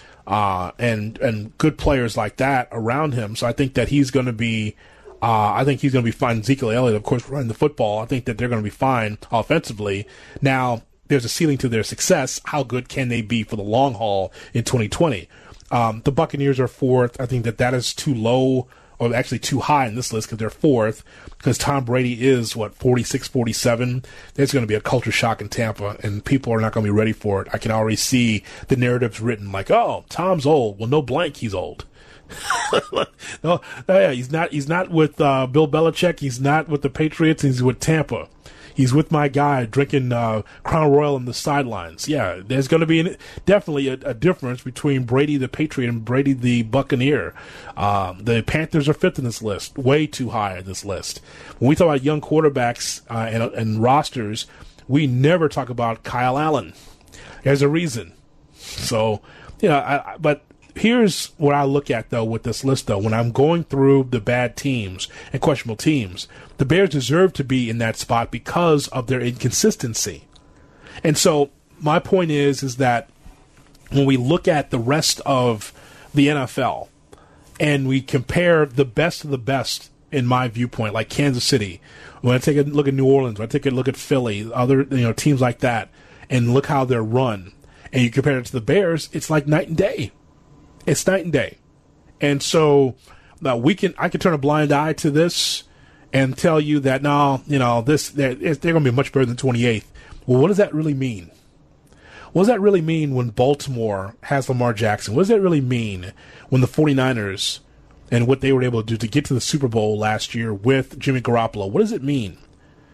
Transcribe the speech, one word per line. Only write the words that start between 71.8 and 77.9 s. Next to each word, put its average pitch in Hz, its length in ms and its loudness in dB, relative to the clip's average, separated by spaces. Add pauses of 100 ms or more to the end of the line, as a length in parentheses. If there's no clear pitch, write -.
point 175 320 2
is, 143 320 0
is 123 140 -6
that 123 320 0 (800)
when 139 140 4
we 135 120 4
look 131 300 0
at 151 240 0
the 131 80 -2
rest 139 460 0
of 123 480 0 (400)
the 143 160 4
N 147 80 0
F 131 200 -6
L 120 320 -2 (680)
and 143 280 0
we 135 140 2